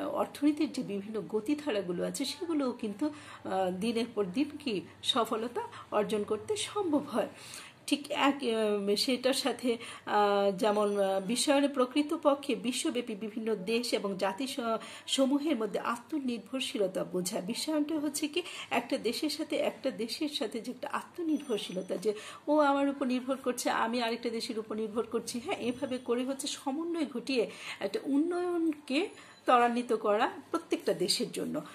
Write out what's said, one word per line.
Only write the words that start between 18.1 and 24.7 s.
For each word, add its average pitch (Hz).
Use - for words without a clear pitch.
কি 339
একটা 254
দেশের 240
সাথে, 302
একটা -
দেশের 226
সাথে 233
যে 214
একটা -
আত্মনির্ভরশীলতা, 214
যে 202
ও 302
আমার 277
উপর 277
নির্ভর 254
করছে, 247
আমি 226
আরেকটা 240
দেশের 220
উপর 220